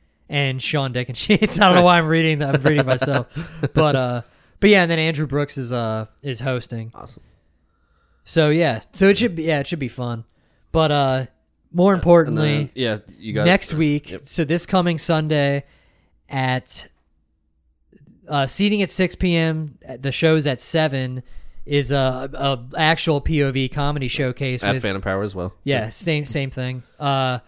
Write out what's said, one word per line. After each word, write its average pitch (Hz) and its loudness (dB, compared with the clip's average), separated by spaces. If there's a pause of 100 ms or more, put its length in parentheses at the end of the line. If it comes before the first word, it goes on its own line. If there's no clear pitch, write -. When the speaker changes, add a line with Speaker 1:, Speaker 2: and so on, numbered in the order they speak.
(300)
Speaker 1:
and 135 -2
Sean 135 -2
Dick 123 -4
and 127 -8
Sheets. - 2
<laughs> - 6
I 196 8
don't 180 8
know 175 8
why 175 8
I'm 160 2
reading 160 2
that. 143 0
I'm 135 2
reading 143 2
myself. 131 0 (240)
Speaker 2:
<laughs> - -6
Speaker 1:
But, 151 4
uh, 123 -2 (400)
but 214 6
yeah, 196 8
and 170 2
then 165 0
Andrew 156 -2
Brooks 139 -4
is, 123 -6
uh, 110 -4 (180)
is 127 -8
hosting. 120 -6
Speaker 2:
Awesome. - -20 (1000)
Speaker 1:
So, 156 2
yeah. 147 0 (120)
So 190 4
it 196 6
should 196 0
be, 160 -6
yeah, 156 0
it 143 -6
should 165 -6
be 135 -4
fun. 120 -8 (480)
But, 160 2
uh, 135 0 (480)
more 180 4
Speaker 2:
Yeah, - 6
and 175 -2
Speaker 1:
importantly, 151 4
Speaker 2:
then, 143 -2
yeah, 113 -2 (220)
you 107 -8
got 107 0
Speaker 1:
next 180 2
Speaker 2:
it. 151 -4
Speaker 1:
week, 151 0
Speaker 2:
Yep. 92 -12
Speaker 1:
so 170 -4
this 170 -2
coming 175 0
Sunday 151 0 (640)
at, 131 -4 (1400)
uh, 139 -2
seating 202 0
at 190 -2
six 180 -2
P 175 0
M, 160 -2 (220)
the 135 -4
show's 160 2
at 131 -4
seven, 135 -2 (420)
is 143 0
a, 135 -2
a 135 -2 (180)
actual 151 2
P 156 0
O 135 0
V 131 -2
comedy 143 -2
showcase 127 -4
Speaker 2:
At 101 2
Speaker 1:
with 127 -2
Speaker 2:
Phantom 98 -4
Power 95 -2
as 101 -8
well. 92 -6 (100)
Speaker 1:
Yeah, 131 -2
Speaker 2:
Yeah. 110 -10
Speaker 1:
same, 147 -4
same 135 -6
thing. 127 -8 (160)
Uh, 131 -2